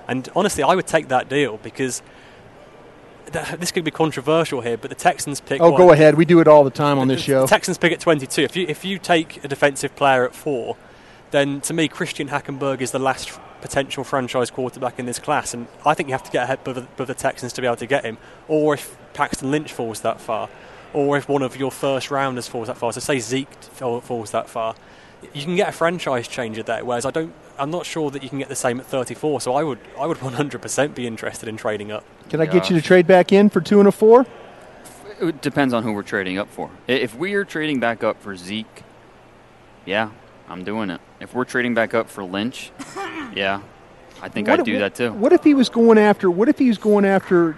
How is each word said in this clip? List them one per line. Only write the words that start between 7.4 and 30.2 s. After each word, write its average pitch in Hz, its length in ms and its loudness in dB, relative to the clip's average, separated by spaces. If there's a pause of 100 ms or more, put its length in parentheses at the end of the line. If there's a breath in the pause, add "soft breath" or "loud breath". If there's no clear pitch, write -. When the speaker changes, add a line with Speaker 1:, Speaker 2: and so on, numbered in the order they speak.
Speaker 1:
Texans 190 300 2
pick 170 140 2
at 170 80 -6
twenty-two. 151 440 0
If 123 120 -4
you, 180 120 -2
if 151 180 -8
you 190 140 -6
take 165 440 -2
a - 40 -10
defensive 143 480 0
player 131 300 2
at 123 100 -6
four, 117 420 -6 (540 soft breath)
then 143 300 0
to - 120 -8
me, 165 140 0
Christian 151 420 -8
Hackenberg 135 520 -6
is 123 100 -6
the 135 80 -4
last - 380 -4 (300)
potential 139 360 -4
franchise 123 480 -2
quarterback 127 480 -8
in 127 60 -6
this 120 140 -8
class, 139 340 -4
and 120 140 -12 (180)
I 151 80 4
think 156 160 -4
you 131 40 -4
have 131 100 -6
to - 80 -18
get 135 120 -2
ahead 127 220 -4
of 131 100 -8
the, 127 120 -12 (160)
of 123 40 -8
the 127 60 -8
Texans 127 400 -6
to - 80 -8
be 123 60 -2
able 120 100 0
to 123 100 -10
get 135 180 0
him, 110 120 -8 (300 soft breath)
or 151 280 2
if - 220 -14 (160)
Paxton 135 380 -4
Lynch 151 220 -4
falls 113 280 -8
that 113 200 -4
far, 107 280 -6 (440 loud breath)
or 143 240 0
if 135 100 -4
one 139 160 0
of 127 140 -6
your 131 140 -4
first 135 400 -4
rounders 135 360 -4
falls 113 200 -8
that 123 100 -10
far. 117 160 -4
So 131 80 -8
say 139 180 -2
Zeke 127 300 -6 (300)
f-, 120 240 -6
falls 117 280 -8
that 113 180 -4
far, 113 260 -8 (580 soft breath)
you 139 100 -10
can 175 120 -4
get 185 140 0
a - 20 -12
franchise 160 560 -2
changer 113 360 -8
there, 110 220 -6
whereas 120 200 -4
I 135 60 -4
don't, 165 220 -6 (260)
I'm 139 120 -4
not 170 140 -6
sure 151 260 -6
that 139 120 -10
you 131 60 -12
can 135 100 -8
get 135 100 -8
the 135 60 -8
same 123 240 -2
at 131 60 -16
thirty-four, 131 560 -4
so 127 140 -4
I 147 80 0
would, 135 160 -6 (200)
I 139 60 -4
would 160 160 -6